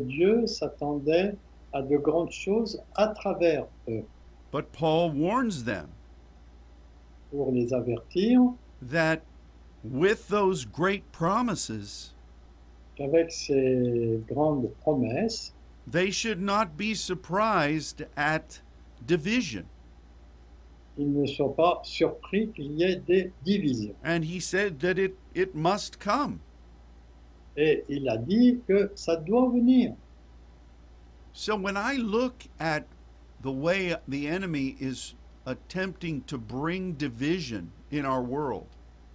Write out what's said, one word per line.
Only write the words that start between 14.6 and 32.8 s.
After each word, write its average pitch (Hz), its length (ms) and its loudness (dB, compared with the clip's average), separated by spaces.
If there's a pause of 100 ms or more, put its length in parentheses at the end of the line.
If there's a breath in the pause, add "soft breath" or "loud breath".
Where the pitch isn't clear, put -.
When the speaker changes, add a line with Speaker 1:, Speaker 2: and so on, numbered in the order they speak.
Speaker 1:
promesses, 147 720 -2 (340)
Speaker 2:
they 170 240 0
should 208 300 -2
not 202 340 0
be 208 200 -4
surprised 165 1080 0 (140)
at 156 440 -2 (440)
division. 165 600 0 (1300)
Speaker 1:
Il 143 160 0
ne 143 120 4
soit 139 300 -2
pas 165 280 4
surpris - 680 -2
qu'il 147 240 -10
y 156 100 0
ait 185 140 2 (100)
des 185 240 2 (120)
divisions. 139 600 0
Speaker 2:
And 165 200 0
he 170 160 -6
said 185 400 -2
that 180 200 0
it, 190 160 0 (180)
it 180 220 -2
must 175 440 0
come. 202 400 -2 (1160)
Speaker 1:
Et 151 320 4
il 139 200 -4
a 110 80 0
dit 214 500 6
que 196 280 4
ça - 200 0
doit 214 340 2
venir. 240 440 4 (1400)
Speaker 2:
So - 220 -2
when 196 220 -2
I 247 200 -2
look 233 500 -2 (120)
at 151 260 -2 (560)